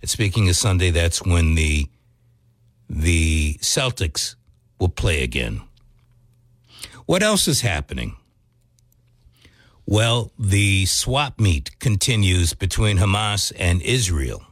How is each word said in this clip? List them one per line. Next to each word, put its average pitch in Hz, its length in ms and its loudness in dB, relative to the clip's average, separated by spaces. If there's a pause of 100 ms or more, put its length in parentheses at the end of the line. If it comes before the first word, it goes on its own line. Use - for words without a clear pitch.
And - 80 -10
speaking 101 400 0
of 85 60 2
Sunday, 92 340 2
that's 85 320 0
when 85 320 2
the, 76 340 0 (1000)
the 80 720 0
Celtics - 720 -4 (440)
will 92 100 2
play 80 320 -2
again. 60 400 -6 (1400)
What 185 160 2
else 214 260 2
is 135 140 0
happening? 69 540 -4 (1700)
Well, 113 540 0
the 98 480 2
swap 131 520 -2
meet 85 380 0
continues 98 760 2
between 101 420 0
Hamas 104 640 0
and 90 240 2
Israel. 85 580 -2 (100)